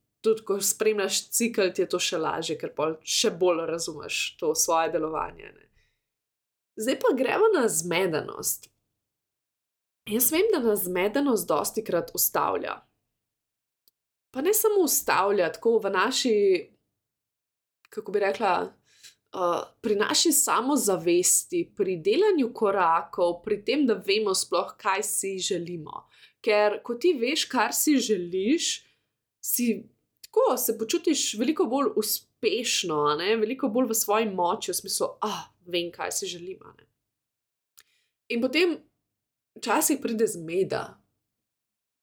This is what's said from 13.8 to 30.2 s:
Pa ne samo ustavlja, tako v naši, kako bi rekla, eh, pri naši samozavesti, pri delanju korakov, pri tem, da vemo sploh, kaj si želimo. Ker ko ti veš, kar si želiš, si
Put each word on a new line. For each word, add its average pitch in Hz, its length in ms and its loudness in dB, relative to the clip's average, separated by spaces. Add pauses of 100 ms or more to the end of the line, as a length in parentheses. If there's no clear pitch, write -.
Pa 254 80 -6
ne 359 140 2
samo 427 260 4
ustavlja, 196 720 2
tako 233 260 2
v 196 140 -2
naši, 220 440 2 (1600)
kako 208 200 -10
bi 202 120 2
rekla, 196 300 2 (100)
eh, - 960 -4 (180)
pri 220 160 0
naši 294 360 2
samozavesti, 180 1400 2
pri 190 200 -2
delanju 262 580 2
korakov, 175 880 0
pri 208 200 -4
tem, 277 220 2
da 226 80 2
vemo 196 400 0
sploh, 185 440 -2
kaj 196 240 -2
si 196 360 -6
želimo. 170 720 -6 (320)
Ker 208 420 2
ko 240 120 -6
ti 349 180 2
veš, 269 320 0
kar 233 320 0
si 294 220 4
želiš, 202 840 0 (600)
si - 480 -2 (340)